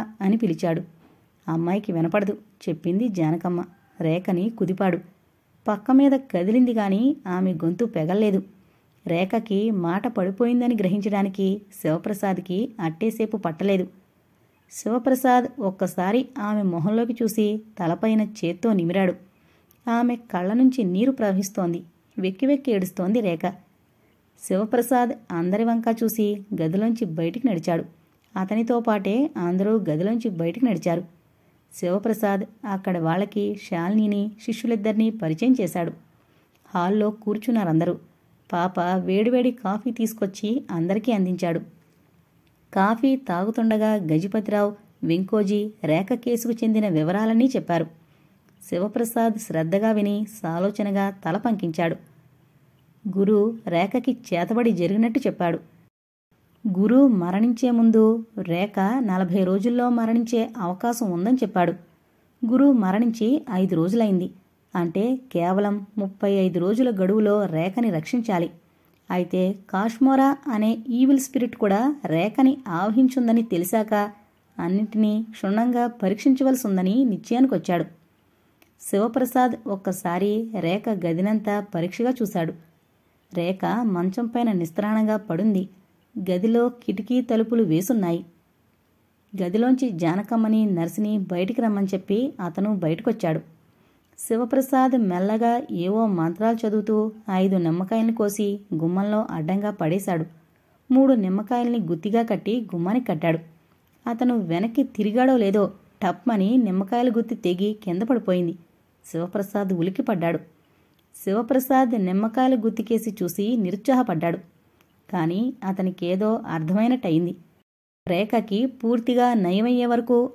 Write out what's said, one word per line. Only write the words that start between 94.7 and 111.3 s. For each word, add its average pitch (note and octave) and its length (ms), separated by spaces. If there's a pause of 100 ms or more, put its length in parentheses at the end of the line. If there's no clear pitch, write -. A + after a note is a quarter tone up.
మెల్లగా A3 640 (100)
ఏవో G3+ 340
మంత్రాలు G#3+ 640
చదువుతూ G#3+ 440 (180)
ఐదు F#3+ 260
నిమ్మకాయల్ని F#3+ 580
కోసి G#3 460 (160)
గుమ్మంలో G3 540
అడ్డంగా F#3 420
పడేశాడు. F3 540 (640)
మూడు C4 220
నిమ్మకాయల్ని A3+ 680
గుత్తిగా F#3 420
కట్టి A3+ 400
గుమ్మానికి F#3+ 440
కట్టాడు. D#3+ 340 (680)
అతను A#3+ 300
వెనక్కి G3+ 460
తిరిగాడో B3 540
లేదో G3+ 340 (300)
టప్మని G#3 560
నిమ్మకాయల A3 520
గుత్తి A#3 260
తెగి G3 480
కింద F3+ 180
పడిపోయింది. F#3 560 (540)
శివప్రసాద్ F#3+ 640
ఉలిక్కిపడ్డాడు. E3+ 640 (880)
శివప్రసాద్ A#3+ 800